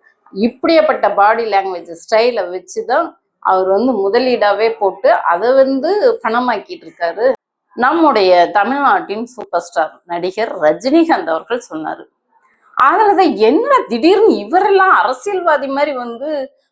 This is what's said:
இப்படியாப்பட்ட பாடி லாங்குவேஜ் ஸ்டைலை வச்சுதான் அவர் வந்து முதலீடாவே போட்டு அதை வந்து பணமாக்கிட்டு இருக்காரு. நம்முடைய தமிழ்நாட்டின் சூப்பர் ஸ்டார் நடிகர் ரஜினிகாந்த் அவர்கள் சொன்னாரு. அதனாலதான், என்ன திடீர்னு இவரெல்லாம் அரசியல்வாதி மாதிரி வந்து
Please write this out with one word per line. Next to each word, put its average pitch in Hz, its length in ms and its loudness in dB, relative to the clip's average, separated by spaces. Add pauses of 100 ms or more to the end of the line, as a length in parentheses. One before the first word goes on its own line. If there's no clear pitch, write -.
(340)
இப்படியாப்பட்ட 277 800 0
பாடி 214 380 2
லாங்குவேஜ் 190 400 -4
ஸ்டைலை 220 580 0
வச்சுதான் 220 640 -4 (260)
அவர் 190 280 0
வந்து 214 240 2
முதலீடாவே 214 840 0
போட்டு 202 340 0
அதை 196 420 0
வந்து 269 720 2
பணமாக்கிட்டு 226 640 -4
இருக்காரு. 175 440 -2 (440)
நம்முடைய 226 760 2
தமிழ்நாட்டின் 220 760 -2
சூப்பர் - 360 -8
ஸ்டார் 160 440 -6
நடிகர் 185 540 -6
ரஜினிகாந்த் 196 680 0
அவர்கள் 165 420 -4
சொன்னாரு. 160 340 -10 (800)
அதனாலதான், 359 520 2
என்ன 349 520 2
திடீர்னு 359 420 2
இவரெல்லாம் 370 640 2
அரசியல்வாதி 285 720 -2
மாதிரி 277 260 -2
வந்து 262 580 -8 (200)